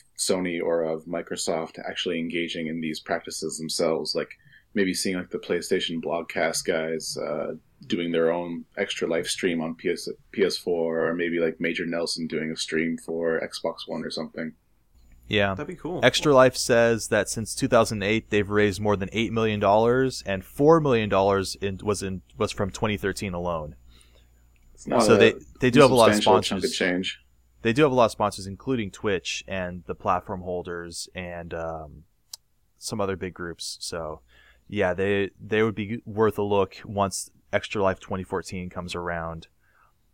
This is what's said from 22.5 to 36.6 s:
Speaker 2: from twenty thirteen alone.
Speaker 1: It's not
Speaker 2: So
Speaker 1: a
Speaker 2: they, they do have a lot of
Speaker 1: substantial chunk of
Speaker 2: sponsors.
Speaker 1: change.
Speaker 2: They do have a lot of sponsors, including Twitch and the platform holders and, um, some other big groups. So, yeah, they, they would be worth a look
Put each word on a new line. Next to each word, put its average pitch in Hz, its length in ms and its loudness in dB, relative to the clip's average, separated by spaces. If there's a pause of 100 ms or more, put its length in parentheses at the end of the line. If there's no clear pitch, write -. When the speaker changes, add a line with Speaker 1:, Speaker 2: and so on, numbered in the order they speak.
Speaker 2:
from 98 200 -2
twenty 104 260 -2
thirteen 95 360 -4
alone. 85 420 -4 (1000)
Speaker 1:
It's - 120 -20
not 123 180 4
Speaker 2:
So 110 120 8
Speaker 1:
a - 20 6
Speaker 2:
they, 110 160 8 (280)
they 127 100 4
do 147 80 4
have 131 120 8
a 131 40 4
lot 113 140 8
of 107 60 4
Speaker 1:
substantial 104 260 4
chunk 95 240 -4
of - 40 0
Speaker 2:
sponsors. - 80 -6
Speaker 1:
change. - 420 -2 (420)
Speaker 2:
They 117 100 0
do 139 120 4
have 135 100 4
a - 20 0
lot 120 100 6
of 104 60 0
sponsors, 101 340 -4
including 101 460 -4
Twitch - 560 -4
and 90 380 -6
the 90 100 -8
platform 92 460 -2
holders 87 760 -8
and, 87 380 -10
um, 80 500 -10 (760)
some - 220 -8
other 98 160 0
big 90 180 -8
groups. - 460 -10
So, 80 400 -8 (480)
yeah, 95 260 0
they, 98 360 2 (100)
they 110 240 0
would 113 100 2
be 110 320 -6
worth 107 320 2
a 104 60 0
look 101 400 0